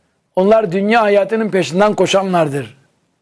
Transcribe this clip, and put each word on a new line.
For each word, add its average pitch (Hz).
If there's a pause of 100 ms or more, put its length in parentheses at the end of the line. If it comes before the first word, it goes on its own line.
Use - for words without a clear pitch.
(360)
onlar 208
dünya 208
hayatının 208
peşinden 185
koşanlardır. 170 (440)